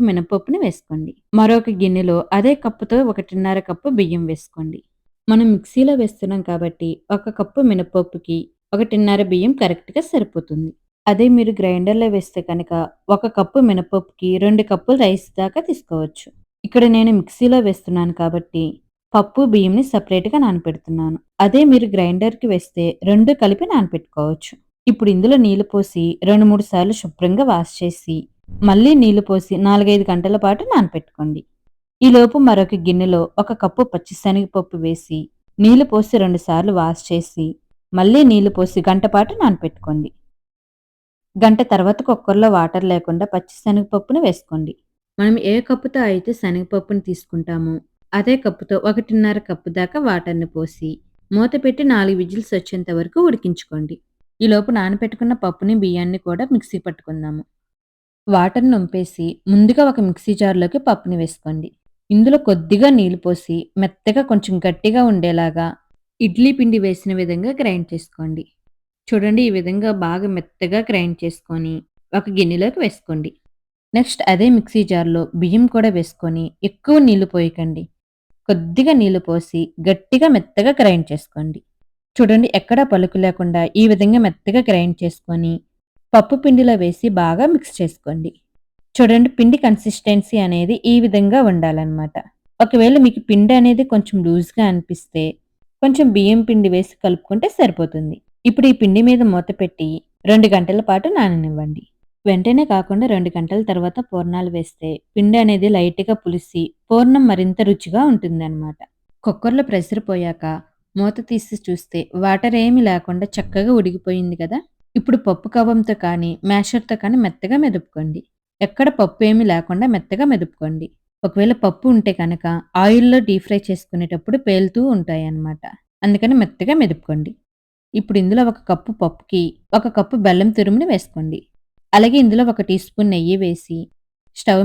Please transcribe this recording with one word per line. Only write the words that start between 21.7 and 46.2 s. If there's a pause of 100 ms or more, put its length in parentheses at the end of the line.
గ్రైండర్‌కి
వేస్తే (260)
రెండు (100)
కలిపి
నానపెట్టుకోవచ్చు. (380)
ఇప్పుడు
ఇందులో
నీళ్లు
పోసి (260)
రెండు
మూడు
సార్లు
శుభ్రంగా
వాష్
చేసి, (520)
మళ్ళీ (120)
నీళ్లు
పోసి (140)
నాలుగైదు
గంటల
పాటు (120)
నానపెట్టుకోండి. (600)
ఈలోపు (120)
మరొక
గిన్నెలో (220)
ఒక
కప్పు (120)
పచ్చిశనగపప్పు
వేసి, (400)
నీళ్లు
పోసి
రెండు
సార్లు
వాష్
చేసి, (440)
మళ్ళీ (100)
నీళ్లు
పోసి (100)
గంట (120)
పాటు (100)
నానపెట్టుకోండి. (1300)
గంట (120)
తర్వాత
కుక్కర్లో (100)
వాటర్
లేకుండా
పచ్చిశనగపప్పుని
వేసుకోండి. (440)
మనం (160)
ఏ (140)
కప్పుతో (100)
అయితే